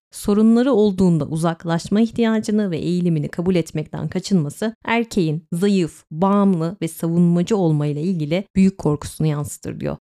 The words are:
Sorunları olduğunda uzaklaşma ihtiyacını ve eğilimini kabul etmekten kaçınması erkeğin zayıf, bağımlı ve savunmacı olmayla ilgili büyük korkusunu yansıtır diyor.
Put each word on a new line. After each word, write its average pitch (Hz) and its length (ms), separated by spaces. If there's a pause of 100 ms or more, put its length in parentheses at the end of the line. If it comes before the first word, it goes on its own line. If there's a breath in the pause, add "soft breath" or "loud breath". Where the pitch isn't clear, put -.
(120)
Sorunları 226 600
olduğunda 190 540
uzaklaşma 170 760
ihtiyacını 220 720
ve 160 80
eğilimini 170 500
kabul 180 260
etmekten 156 540
kaçınması 185 640 (100)
erkeğin 202 680
zayıf, 185 580
bağımlı 190 720
ve 160 60
savunmacı 175 680
olmayla 151 440
ilgili 170 440 (120)
büyük 190 220
korkusunu - 480
yansıtır 147 540
diyor. 147 260